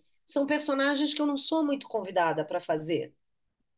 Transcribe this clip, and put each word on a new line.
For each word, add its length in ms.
são 180
personagens 680
que 80
eu 40
não 100
sou 280
muito 220
convidada 580
pra 160
fazer. 540